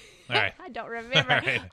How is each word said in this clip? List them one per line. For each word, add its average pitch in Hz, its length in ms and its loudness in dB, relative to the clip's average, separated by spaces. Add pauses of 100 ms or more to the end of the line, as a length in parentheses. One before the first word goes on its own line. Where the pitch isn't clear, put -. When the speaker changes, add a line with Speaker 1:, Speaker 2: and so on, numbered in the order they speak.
(320)
Speaker 1:
All 120 40 0
right. 101 240 2
Speaker 2:
I 359 80 -10
don't 233 200 -8
remember. 233 300 -2
Speaker 1:
<laughs> - 140 2
All - 80 6
right. 254 200 0 (120)